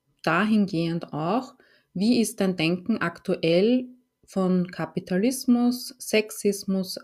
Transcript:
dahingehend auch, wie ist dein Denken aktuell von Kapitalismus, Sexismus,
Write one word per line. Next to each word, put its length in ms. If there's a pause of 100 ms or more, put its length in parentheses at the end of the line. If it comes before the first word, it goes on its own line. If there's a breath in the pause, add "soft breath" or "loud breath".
(240)
dahingehend 880
auch, 420 (380 soft breath)
wie 280
ist 200
dein 160
Denken 420
aktuell 880 (380)
von 440
Kapitalismus, 1300
Sexismus, 1040